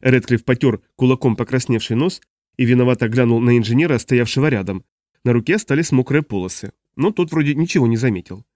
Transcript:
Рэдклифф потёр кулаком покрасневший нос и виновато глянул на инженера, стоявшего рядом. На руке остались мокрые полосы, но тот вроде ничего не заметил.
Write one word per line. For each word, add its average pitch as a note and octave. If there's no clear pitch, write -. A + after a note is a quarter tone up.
Рэдклифф B2
потёр B2
кулаком B2+
покрасневший A#2+
нос D#3+
и B2+
виновато B2
глянул A#2
на A#2+
инженера, A#2+
стоявшего B2
рядом. G2
На B2
руке A#2+
остались D#3+
мокрые C3+
полосы, G2
но F3
тот F3+
вроде D3+
ничего D3+
не A#2
заметил. G#2